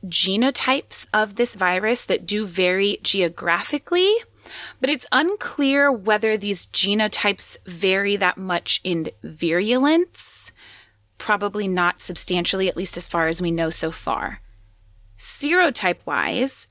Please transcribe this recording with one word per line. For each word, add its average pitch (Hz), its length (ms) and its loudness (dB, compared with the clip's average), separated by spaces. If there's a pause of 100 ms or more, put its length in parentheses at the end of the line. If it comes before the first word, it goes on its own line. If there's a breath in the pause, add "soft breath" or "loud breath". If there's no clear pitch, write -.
genotypes 254 1040 0
of 220 220 0
this 240 180 0
virus 190 520 0
that 180 200 0
do 208 220 -2
vary 185 560 2
geographically, 190 1080 0 (720 loud breath)
but 254 80 0
it's 285 220 -2
unclear 285 800 2
whether 214 440 0
these 202 300 -2
genotypes 208 920 0 (100)
vary 190 480 0
that 190 240 0
much 180 440 -2
in 165 280 -4 (120)
virulence. 220 1300 0 (680 loud breath)
Probably 202 480 -2
not 180 340 0
substantially, 180 680 0
at - 80 -6
least 196 200 0
as 180 100 -2
far 165 200 0
as 165 120 -2
we 175 120 0
know 165 180 0
so 160 220 0
far. - 500 -6 (1080)
Serotype-wise, 202 1200 0